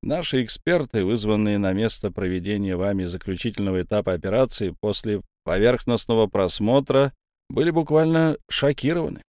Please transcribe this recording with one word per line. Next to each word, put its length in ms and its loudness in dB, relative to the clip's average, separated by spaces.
Наши 400 -2
эксперты, 640 0
вызванные 540 2
на 140 0
место 380 -2
проведения 640 -2
вами 280 0
заключительного 760 -4
этапа 320 0
операции, 680 -2
после 420 -4
поверхностного 800 2
просмотра 880 2
были 220 0
буквально 680 2
шокированы. 800 -2